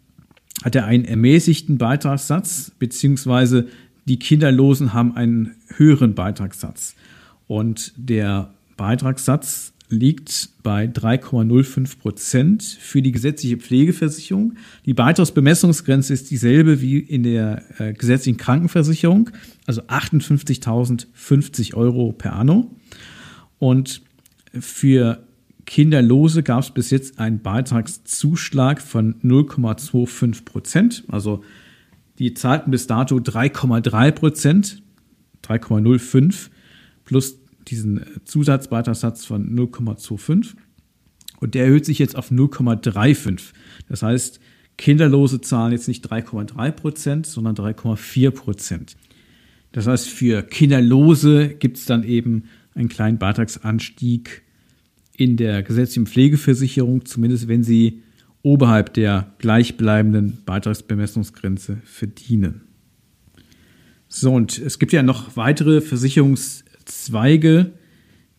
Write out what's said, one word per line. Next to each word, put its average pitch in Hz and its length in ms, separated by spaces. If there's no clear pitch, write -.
hat 117 140
er 107 80
einen 120 200
ermäßigten 135 760
Beitragssatz, 139 1000
beziehungsweise 127 880
die 127 160
Kinderlosen 139 720
haben 120 240
einen 117 400
höheren 139 380
Beitragssatz. - 800
Und 107 480
der 104 580
Beitragssatz - 960
liegt - 640
bei 104 240
drei 117 320
Komma 120 240
null 120 220
fünf 135 340
Prozent 135 640
für - 400
die 131 80
gesetzliche 120 460
Pflegeversicherung. 165 960
Die 135 80
Beitragsbemessungsgrenze 143 1200
ist - 160
dieselbe 139 500
wie 131 180
in 147 260
der, 110 400
äh, 107 140
gesetzlichen 120 460
Krankenversicherung, 170 920
also 117 220
achtundfünfzigtausendfünfzig 127 1900
Euro 120 380
per - 220
anno. 165 360
Und 131 440
für 123 680
Kinderlose 151 800
gab's 135 300
bis - 180
jetzt 135 280
einen 110 220
Beitragszuschlag 131 1400
von 110 420
null 131 240
Komma 117 300
zwei 123 300
fünf 117 380
Prozent. 214 640
Also 101 360
die 123 160
zahlten 139 360
bis 123 160
dato 127 340
drei 120 280
Komma 120 320
drei 117 300
Prozent, 156 720
drei 110 180
Komma 113 220
null 120 180
fünf 139 520
plus 131 340
diesen 107 340
Zusatzbeitragssatz 120 1000
von 107 300
null 123 160
Komma 113 260
zwei - 220
fünf. 190 380
Und 113 140
der 127 100
erhöht 143 220
sich 143 120
jetzt 139 180
auf - 140
null 131 200
Komma 120 260
drei 113 380
fünf. - 380
Das - 140
heißt, 123 380
Kinderlose 139 640
zahlen 117 320
jetzt 120 160
nicht 123 140
drei 110 200
Komma 107 220
drei 113 260
Prozent, 151 560
sondern 113 280
drei 107 180
Komma 110 240
vier 131 340
Prozent. - 640
Das 107 160
heißt, 123 220
für 113 340
Kinderlose 143 1080
gibt's - 380
dann 117 180
eben 117 400
einen 120 140
kleinen 110 300
Beitragsanstieg 110 1200
in 127 200
der 107 260
gesetzlichen 117 440
Pflegeversicherung, 131 1000
zumindest 117 440
wenn 117 140
sie 113 400
oberhalb 120 520
der 101 440
gleichbleibenden 107 1080
Beitragsbemessungsgrenze 101 1400
verdienen. - 800
So, 131 240
und 120 260
es 131 200
gibt - 140
ja 160 100
noch - 340
weitere 147 440
Versicherungszweige, 143 1900